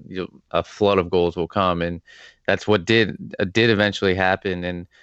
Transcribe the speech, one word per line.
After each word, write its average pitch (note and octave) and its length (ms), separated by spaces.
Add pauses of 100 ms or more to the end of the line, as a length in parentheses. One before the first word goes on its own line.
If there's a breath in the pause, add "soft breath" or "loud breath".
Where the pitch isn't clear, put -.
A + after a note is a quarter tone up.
you F#2 140
know, - 200 (100)
a E2 120
flood G2+ 360
of F2 100
goals F2 280
will E2+ 120
come, F2+ 320
and E2+ 220 (440 loud breath)
that's G2 220
what G2+ 160
did, A2+ 540
uh, - 60
did A2+ 260
eventually G2+ 440
happen. F#2 500
And F2 220 (160 soft breath)